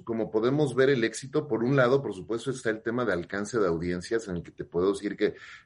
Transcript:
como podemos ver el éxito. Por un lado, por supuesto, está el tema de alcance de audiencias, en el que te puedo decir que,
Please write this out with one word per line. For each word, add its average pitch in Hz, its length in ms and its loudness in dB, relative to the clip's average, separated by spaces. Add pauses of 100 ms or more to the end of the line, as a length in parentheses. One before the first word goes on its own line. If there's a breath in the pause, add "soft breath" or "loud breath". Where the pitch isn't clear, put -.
como 113 260 -2
podemos 127 440 2
ver 131 160 4
el 127 120 2
éxito. 135 460 -2
Por 110 160 0
un 139 120 2
lado, 127 260 4
por 107 120 -4
supuesto, 107 360 -6
está 120 200 -4
el 107 120 -4
tema 120 240 -2
de 101 80 2
alcance 101 440 -4
de 98 80 4
audiencias, 87 640 -2
en 87 80 -4
el 82 60 -6
que - 80 -16
te - 140 -10
puedo 90 280 2
decir 98 240 -4
que, 98 180 2 (320 loud breath)